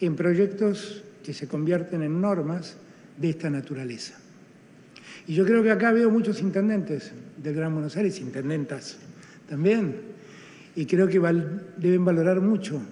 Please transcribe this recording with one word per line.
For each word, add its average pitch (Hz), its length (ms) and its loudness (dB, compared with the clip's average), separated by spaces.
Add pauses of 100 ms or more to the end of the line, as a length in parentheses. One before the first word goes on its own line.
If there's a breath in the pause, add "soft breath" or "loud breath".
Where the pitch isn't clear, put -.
en 165 140 0
proyectos 190 880 0 (220)
que 151 80 -10
se 135 160 -10
convierten 165 540 -2
en 156 180 -2
normas 175 580 -2 (380 loud breath)
de 160 140 0
esta 160 180 -4
naturaleza. 131 680 -6 (1080 loud breath)
Y 160 80 -4
yo 185 120 4
creo 226 160 6
que 220 80 6
acá 214 220 4
veo 233 180 6
muchos 214 320 2
intendentes 196 720 -2 (240)
del 147 160 -6
Gran 160 180 -2
Buenos 151 240 -4
Aires, 196 240 -2
intendentas 135 800 -6 (480 loud breath)
también, 175 460 2 (800 loud breath)
y 156 120 -4
creo 185 220 4
que 175 100 4
val-, 170 440 0 (140)
deben 180 280 4
valorar 180 360 4
mucho 190 520 0